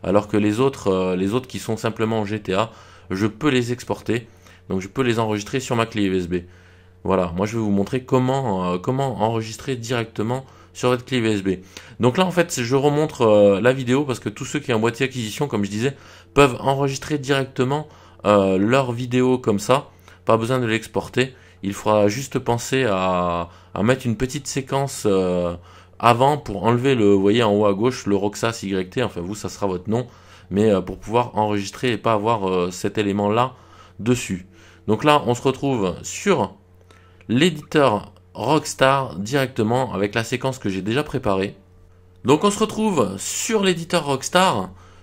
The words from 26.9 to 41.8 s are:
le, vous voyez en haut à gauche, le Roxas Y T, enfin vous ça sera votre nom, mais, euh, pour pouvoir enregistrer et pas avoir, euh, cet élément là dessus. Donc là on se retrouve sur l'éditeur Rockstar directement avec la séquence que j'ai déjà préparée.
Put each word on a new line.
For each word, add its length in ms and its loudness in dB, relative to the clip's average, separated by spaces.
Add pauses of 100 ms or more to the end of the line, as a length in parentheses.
le, 200 6
vous 80 4
voyez 200 4
en 120 4
haut 100 4
à 80 4
gauche, 320 -2
le 120 2
Roxas 460 -2
Y 280 -4
T, 120 -2
enfin 200 -4
vous 120 -8
ça 140 -8
sera 180 -6
votre 220 -4
nom, 180 -2 (440)
mais, 200 4
euh, 120 4
pour 160 -10
pouvoir 400 -4
enregistrer 540 -2
et 40 -4
pas 160 -2
avoir, 340 -2
euh, 240 0
cet 280 -6
élément 320 0
là 240 0 (440)
dessus. 480 -2 (420)
Donc 160 0
là 220 4
on 80 0
se 60 -8
retrouve 600 -2
sur 520 -2 (760)
l'éditeur 840 2 (220)
Rockstar 840 0
directement 800 0
avec 200 -2
la 80 0
séquence 360 -4
que 100 -6
j'ai 140 -2
déjà 200 0
préparée. 540 -2 (720)